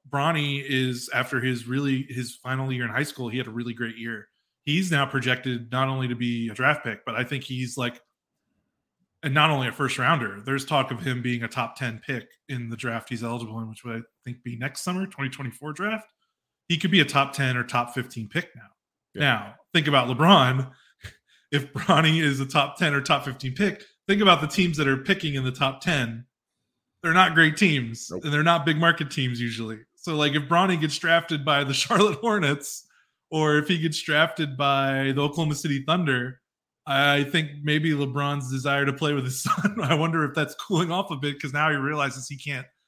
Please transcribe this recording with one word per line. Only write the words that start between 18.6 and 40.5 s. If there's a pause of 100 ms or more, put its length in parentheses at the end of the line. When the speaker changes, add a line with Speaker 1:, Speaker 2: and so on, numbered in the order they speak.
Speaker 2:
Yeah.
Speaker 1:
Now, (180)
think
about
LeBron.
<laughs> (400)
If
Bronny
is
a
top
ten
or
top
fifteen
pick, (240)
think
about
the
teams
that
are
picking
in
the
top
ten. (760)
They're
not
great
teams,
Speaker 2:
Nope.
Speaker 1:
and
they're
not
big
market
teams
usually. (160)
So,
like,
if
Bronny
gets
drafted
by
the
<laughs>
Charlotte
Hornets, (440)
or
if
he
gets
drafted
by
the
Oklahoma
City
Thunder, (460)
I
think (120)
maybe
LeBron's
desire
to
play
with
his
<laughs>
son,
I
wonder
if
that's